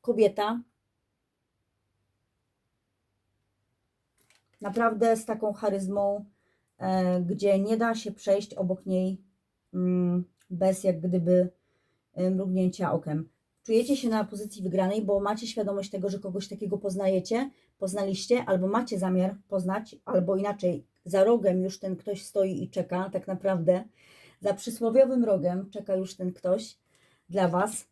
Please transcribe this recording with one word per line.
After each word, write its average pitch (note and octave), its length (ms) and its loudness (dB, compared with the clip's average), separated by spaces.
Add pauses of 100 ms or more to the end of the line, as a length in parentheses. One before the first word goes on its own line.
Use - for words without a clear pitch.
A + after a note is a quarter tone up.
kobieta, G#3+ 600 2 (4000)
naprawdę A3+ 560 2
z A3+ 80 -8
taką A3 280 -2
charyzmą, G3+ 720 -2 (540)
e, F#3 420 2
gdzie F#3+ 380 2
nie G#3+ 180 2
da A3+ 180 0
się A3 180 -8
przejść G3+ 420 -2
obok F#3 320 -4
niej, F#3 360 0 (520)
mm, F3+ 500 2 (260)
bez F#3 340 0
jak F3 160 2
gdyby, F3+ 500 4 (640)
e, F#3 160 0
mrugnięcia F#3 640 0
okiem. D#3+ 360 -2 (340)
Czujecie A#3+ 340 2
się B3 120 -2
na A3 160 0
pozycji G3+ 380 -10
wygranej, F#3 400 0
bo G3 180 2
macie A3 260 -4
świadomość G3+ 440 -4
tego, F#3+ 200 -4
że F#3+ 80 -4
kogoś F#3+ 300 -8
takiego G#3 300 -6
poznajecie, G3 720 0 (280)
poznaliście G3 680 -2
albo F#3 220 2
macie A3 320 -2
zamiar F#3 380 0 (120)
poznać, F#3+ 560 -4
albo F#3+ 320 0
inaczej, G3 500 -2 (180)
za F#3+ 200 4
rogiem G3 380 4
już F#3 160 -4
ten F#3+ 180 -6
ktoś G3 280 -8
stoi F#3+ 380 -2
i F#3 80 -8
czeka, F#3 400 -4
tak F#3 160 -6
naprawdę F#3 580 0 (560)
za G3 140 0
przysłowiowym A#3+ 680 2
rogiem F#3+ 460 0
czeka G3+ 240 -6
już F#3 220 -4
ten F3+ 160 -4
ktoś F#3+ 460 -4 (500)
dla F3+ 200 2
was F#3+ 440 -2